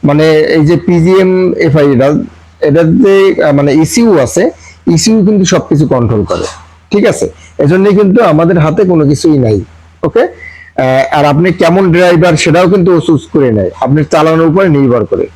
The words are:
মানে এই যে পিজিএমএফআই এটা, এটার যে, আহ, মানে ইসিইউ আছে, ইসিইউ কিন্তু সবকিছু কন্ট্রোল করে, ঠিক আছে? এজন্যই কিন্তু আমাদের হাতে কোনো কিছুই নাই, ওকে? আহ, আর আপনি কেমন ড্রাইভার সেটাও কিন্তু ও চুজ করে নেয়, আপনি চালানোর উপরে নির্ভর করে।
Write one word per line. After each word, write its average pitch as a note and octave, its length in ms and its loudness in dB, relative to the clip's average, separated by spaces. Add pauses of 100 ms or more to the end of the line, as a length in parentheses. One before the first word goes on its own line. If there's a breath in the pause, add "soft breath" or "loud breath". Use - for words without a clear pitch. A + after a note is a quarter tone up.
মানে D3+ 160 0 (320)
এই D#3 120 2
যে F3 60 2 (120)
পিজিএমএফআই F3+ 1080 0
এটা, B2+ 120 2 (600)
এটার D#3+ 200 2 (160)
যে, G3 120 2 (280)
আহ, D3+ 140 0
মানে C#3+ 140 0 (120)
ইসিইউ A#3 280 0 (140)
আছে, F3 180 -2 (520 loud breath)
ইসিইউ A3 320 0
কিন্তু G#3 160 0 (100)
সবকিছু D#3 400 0
কন্ট্রোল A2+ 380 -2
করে, F2 140 -6 (460)
ঠিক G3+ 200 0
আছে? - 140 -4 (380 loud breath)
এজন্যই F#3 360 2
কিন্তু G#3 200 2 (120)
আমাদের E3 340 0
হাতে E3 160 -2 (100)
কোনো D#3+ 200 2
কিছুই D3+ 340 -2
নাই, A2 120 0 (500)
ওকে? A3+ 160 0
আহ, - 920 -4
আর D3 80 0
আপনি D3 220 0 (140)
কেমন F3+ 220 2 (100)
ড্রাইভার F3 400 2 (100)
সেটাও E3+ 300 2
কিন্তু F#3+ 240 0
ও - 100 2
চুজ D#3 140 0 (120)
করে C#3 240 0
নেয়, F#2+ 140 -2 (140)
আপনি C#3 140 0 (140)
চালানোর D#3+ 380 0
উপরে F#3+ 180 0
নির্ভর C3+ 320 0 (100)
করে। - 140 -4 (100)